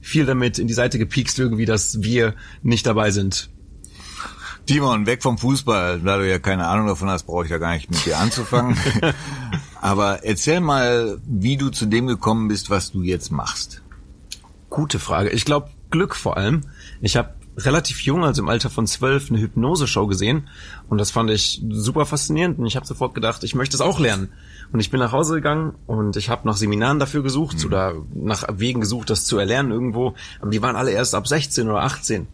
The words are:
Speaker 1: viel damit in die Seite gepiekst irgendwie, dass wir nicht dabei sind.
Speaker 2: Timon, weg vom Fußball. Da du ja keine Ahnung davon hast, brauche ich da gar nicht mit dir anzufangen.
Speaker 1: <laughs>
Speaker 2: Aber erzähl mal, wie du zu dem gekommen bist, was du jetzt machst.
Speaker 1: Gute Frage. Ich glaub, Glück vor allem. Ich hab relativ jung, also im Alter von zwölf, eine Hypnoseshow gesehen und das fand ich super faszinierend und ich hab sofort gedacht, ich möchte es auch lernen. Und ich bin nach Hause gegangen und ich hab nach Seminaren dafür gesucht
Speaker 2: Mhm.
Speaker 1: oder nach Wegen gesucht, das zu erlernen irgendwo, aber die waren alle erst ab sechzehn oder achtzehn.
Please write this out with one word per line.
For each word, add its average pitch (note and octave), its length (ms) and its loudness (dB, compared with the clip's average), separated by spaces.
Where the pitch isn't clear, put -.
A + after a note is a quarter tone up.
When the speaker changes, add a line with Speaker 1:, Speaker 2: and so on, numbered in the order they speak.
Speaker 1:
viel D3 260 2
damit B2 340 2
in A#2 80 2
die A2+ 60 0
Seite A#2+ 240 2
gepiekst A#2 420 0
irgendwie, A#2 260 2
dass A2 360 0
wir A2+ 320 2
nicht A2+ 240 2
dabei G#2+ 240 4
sind. F#2+ 400 0
Speaker 2:
Timon, C3 400 2
weg B2 160 0
vom A#2+ 160 2
Fußball. G2+ 640 2
Da G2 140 4
du G2 100 2
ja F#2 100 2
keine F2+ 300 0
Ahnung G#2 180 2
davon F#2+ 240 0
hast, F2+ 140 -2
brauche E2+ 200 -2
ich D#2 60 -4
da E2+ 80 -2
gar E2 160 0
nicht D#2 160 -6
mit E2 160 -2
dir D#2 120 0
anzufangen. A#2+ 580 2
Speaker 1:
<laughs> C3+ 520 -8
Speaker 2:
Aber G2 440 0
erzähl D3 360 2
mal, A#2+ 680 2
wie A#2 300 2
du C3+ 140 0
zu - 160 -2
dem A#2 200 2
gekommen A2 420 2
bist, G#2 220 -2
was - 220 0
du F#2+ 100 -2
jetzt F2+ 300 -2
machst. - 500 -6
Speaker 1:
Gute C#3+ 300 -2
Frage. G2 300 0
Ich A2+ 140 0
glaub, D3 260 0
Glück E3+ 240 0
vor - 220 -2
allem. B2+ 260 2
Ich A2 160 0
hab - 180 0
relativ C#3 440 2
jung, E3 220 2
also C#3 160 2
im E2+ 80 -2
Alter A#2 220 0
von A2+ 160 0
zwölf, C3+ 440 0
eine A2+ 100 2
Hypnoseshow A#2 680 2
gesehen G#2 420 0
und G#2+ 80 2
das G2+ 140 2
fand A2+ 180 2
ich - 400 0
super B2 380 0
faszinierend D#3 520 0
und B2 60 0
ich A2+ 120 -2
hab B2+ 100 -6
sofort - 280 -4
gedacht, A2+ 300 -4
ich A2 100 -4
möchte C3+ 220 0
es - 60 0
auch D#3+ 180 2
lernen. G2 300 2
Und A#2 80 2
ich G#2 100 -2
bin C3 100 2
nach A#2 120 0
Hause D#3 220 2
gegangen D3+ 400 0
und G#2+ 300 0
ich G#2+ 140 -4
hab A#2+ 160 -2
nach G#2+ 100 2
Seminaren A2 420 2
dafür C#3 240 0
gesucht C#3 360 -2
Speaker 2:
Mhm. D#3 80 -2
Speaker 1:
oder F#2+ 280 0
nach G2 300 -2
Wegen A#2+ 240 0
gesucht, G#2+ 300 -2
das G#2 160 0
zu A#2 100 0
erlernen A#2 340 2
irgendwo, A#2+ 440 0
aber G#2 100 -4
die G#2+ 120 0
waren A#2+ 140 0
alle B2 160 0
erst A#2 220 0
ab - 140 -2
sechzehn C#3 400 0
oder G#2 140 2
achtzehn. A#2 520 -2